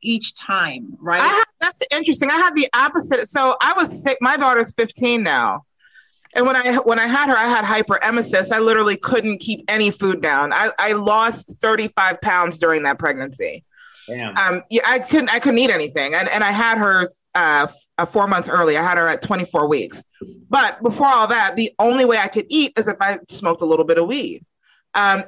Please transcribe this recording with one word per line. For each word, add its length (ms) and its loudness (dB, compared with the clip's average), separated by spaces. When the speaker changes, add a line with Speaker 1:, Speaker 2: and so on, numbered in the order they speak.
Speaker 1:
each 320 -4
time, 680 -6
right? 220 -2
Speaker 2:
I 60 2
have, 180 2
that's 300 -4
interesting. 400 0
I 60 2
have 180 2
the 180 2
opposite. 540 0
So 340 2
I 120 2
was 280 -2
sick. 200 -2
My 160 2
daughter's 360 2
fifteen 480 0
now. 440 0
And 120 2
when 80 2
I, 220 0
when 200 2
I 80 0
had 240 0
her, 80 4
I 60 2
had 200 0
hyperemesis. 880 0
I 60 0
literally 400 2
couldn't 400 -2
keep 300 -8
any 240 0
food 280 -2
down. 320 0
I, 280 0
I 140 0
lost 680 -2
thirty-five 600 0
pounds 360 0
during 260 2
that 140 0
pregnancy. 680 -6
Speaker 3:
Damn. 280 -8
Speaker 2:
Um, 360 0
yeah, 160 0
I 100 2
couldn't, 320 0
I 80 0
couldn't 220 2
eat 100 4
anything. 460 -2
And, 140 0
and 140 0
I 80 0
had 280 0
her, 240 2
uh, 340 2
f-, 60 -20
uh, 80 0
four 180 0
months 240 -2
early. 280 2
I 40 0
had 160 0
her 100 2
at 140 -2
twenty-four 460 -2
weeks. 340 -2
But 320 0
before 240 0
all 220 4
that, 280 0
the 220 -2
only 280 2
way 120 4
I 120 -2
could 200 -4
eat 300 0
is 80 0
if 120 -4
I 200 -2
smoked 320 -4
a 40 -2
little 200 2
bit 140 2
of 80 2
weed. 360 -6
Um, 320 2